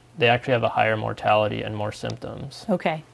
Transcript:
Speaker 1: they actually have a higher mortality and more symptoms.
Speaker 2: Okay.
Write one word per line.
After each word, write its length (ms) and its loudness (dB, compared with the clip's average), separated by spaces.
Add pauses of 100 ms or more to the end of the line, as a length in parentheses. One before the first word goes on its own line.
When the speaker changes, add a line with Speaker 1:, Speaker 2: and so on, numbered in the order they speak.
(200)
Speaker 1:
they 80 6
actually 260 2
have 100 2
a 60 2
higher 260 2
mortality 680 2
and 120 -6
more 160 -4
symptoms. 800 -10
Speaker 2:
Okay. 340 0 (100)